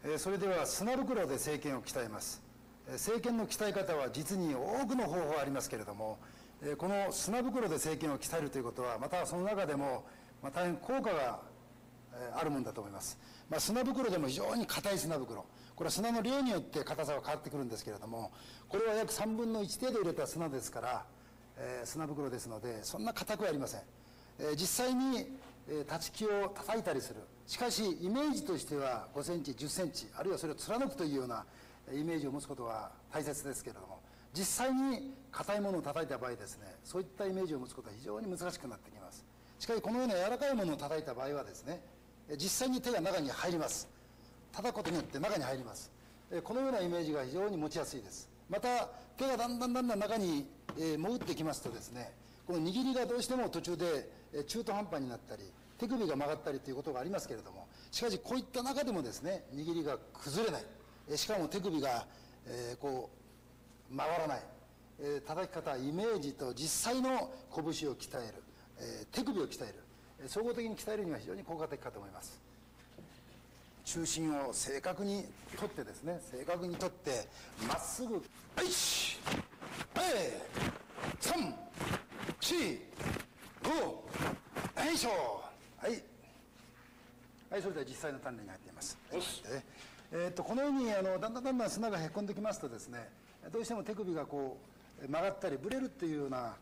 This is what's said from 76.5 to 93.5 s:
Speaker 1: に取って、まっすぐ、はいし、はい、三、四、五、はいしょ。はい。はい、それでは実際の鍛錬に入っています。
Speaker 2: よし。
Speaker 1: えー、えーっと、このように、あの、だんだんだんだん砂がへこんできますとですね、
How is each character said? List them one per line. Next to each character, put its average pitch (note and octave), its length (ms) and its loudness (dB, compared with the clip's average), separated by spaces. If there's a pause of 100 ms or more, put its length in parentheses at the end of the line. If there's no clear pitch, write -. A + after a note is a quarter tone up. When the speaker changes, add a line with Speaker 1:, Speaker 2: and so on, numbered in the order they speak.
Speaker 1:
に E3+ 80 0
取 F#3 140 0
っ - 20 -2
て、 B2 360 -2 (400)
ま A#3+ 60 2
っ - 100 0
す - 220 -2
ぐ、 A3 180 0 (320)
は - 80 2
い F4 40 2
し、 - 500 2 (760)
は F4+ 80 4
い、 - 20 6 (1120)
三、 E4+ 360 2 (840)
四、 B3+ 400 2 (840)
五、 C4+ 400 2 (720)
は C4 100 2
い D#4+ 100 4
し B3 120 2
ょ。 C#3+ 360 2 (340)
は - 100 0
い。 A3+ 160 0 (1500)
は G3+ 80 0
い、 F#3+ 40 0
そ G3 80 -2
れ E3+ 40 -2
で D#3 60 -2
は C3 80 0
実 C3+ 80 -8
際 D3 180 -2
の B2+ 60 -6
鍛 B2 60 -12
錬 A#2 180 -6
に G2 60 -10
入 F#2 60 -12
っ - 40 -16
て - 100 -18
い - 20 -18
ま - 120 -14
す。 - 160 -8 (120)
Speaker 2:
よ E3 80 0
し。 - 280 -4
Speaker 1:
え B2+ 160 -4 (480)
ー、 E3+ 140 0
え - 20 0
ー - 20 0
っ F3 40 -4
と、 F3+ 100 -2
こ A3 100 -2
の C4 80 4
よ C#4+ 60 4
う C#4+ 60 4
に、 A#3+ 200 4
あ G3 80 4
の、 - 160 4
だ A3 100 0
ん A3+ 60 -2
だ B3 80 -4
ん - 20 -6
だ C4+ 80 4
ん B3+ 60 4
だ A3+ 80 4
ん - 60 2
砂 A3 180 0
が F#3+ 100 2
へ D#3 100 0
こ G#3 120 -2
ん G3+ 60 0
で G3 80 -2
き F#3 40 -4
ま G#3+ 140 0
す - 60 -4
と C#3 100 -4
で A#2 80 -6
す - 120 -10
ね、 A#2+ 200 -10 (420)